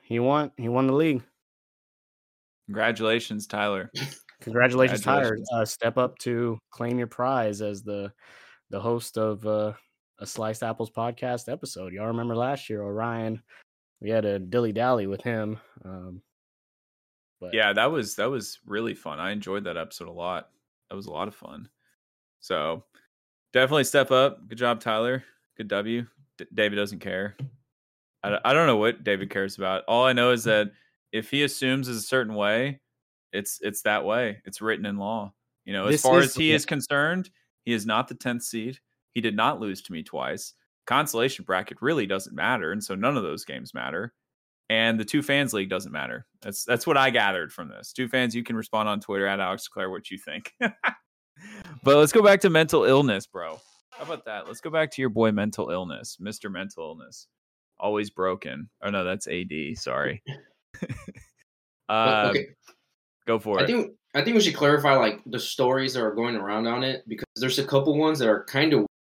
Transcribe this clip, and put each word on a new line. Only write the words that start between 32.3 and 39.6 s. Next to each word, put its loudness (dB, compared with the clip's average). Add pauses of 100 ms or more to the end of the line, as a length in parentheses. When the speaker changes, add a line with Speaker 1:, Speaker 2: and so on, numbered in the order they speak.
Speaker 2:
way, 0 (520)
it's, -6
it's -6
that 2
way. -2
It's -14
written -2
in -6
law. -6 (320)
You -8
know, -2
as 4
Speaker 1:
This 0
Speaker 2:
far 8
Speaker 1:
is 8
Speaker 2:
as -8
he 2
Speaker 1:
the 6
Speaker 2:
is 0
concerned, -2 (360)
he 0
is -2
not 0
the -12
tenth -4
seed. -8 (340)
He -2
did 0
not 2
lose -6